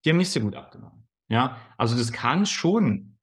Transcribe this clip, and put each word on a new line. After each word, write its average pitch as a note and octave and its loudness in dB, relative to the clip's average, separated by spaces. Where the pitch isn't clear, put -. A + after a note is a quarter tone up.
die D3+ 2
haben E3 4
nicht F3+ 0
so C#3+ -2
gut G#2 -4
abgenommen. - -20
Ja, B2 0
also A#2 0
das A#2 -2
kann D3 0
schon F3 0